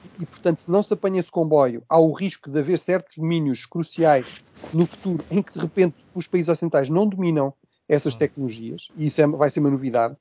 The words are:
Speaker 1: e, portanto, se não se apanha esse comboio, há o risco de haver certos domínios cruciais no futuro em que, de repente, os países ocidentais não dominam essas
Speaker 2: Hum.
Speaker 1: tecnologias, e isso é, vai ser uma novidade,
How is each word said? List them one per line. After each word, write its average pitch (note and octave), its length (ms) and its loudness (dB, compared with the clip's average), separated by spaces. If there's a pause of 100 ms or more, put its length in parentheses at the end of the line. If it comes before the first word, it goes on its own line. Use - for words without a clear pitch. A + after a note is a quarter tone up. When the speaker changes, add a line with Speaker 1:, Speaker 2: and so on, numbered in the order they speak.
(200)
Speaker 1:
e, E3+ 60 -10
portanto, - 340 -2
se - 100 -12
não G3 140 2
se G#3+ 100 -8
apanha F#3+ 260 -2
esse F3 120 -6
comboio, D3 560 2
há D#3+ 100 2
o E3 140 6
risco F3 380 -6
de C#3 100 -2
haver E3 180 0
certos F3+ 400 -4
domínios D#3 480 -2
cruciais D#3 760 0 (320)
no E3 120 2
futuro E3+ 460 -6
em F#3 100 0
que, - 120 -8
de - 60 -10
repente, F3 360 0 (180)
os F3 140 -6
países F3 220 -2
ocidentais D#3 400 0
não F#3 180 2
dominam E3 460 -2 (340)
essas D3 280 2
Speaker 2:
Hum. - 20 -12
Speaker 1:
tecnologias, A2+ 800 -6
e D3+ 100 -2
isso D3 140 2
é, D3 60 6
vai D3 220 2
ser C#3 100 -4
uma C#3+ 100 2
novidade, A#2+ 520 -2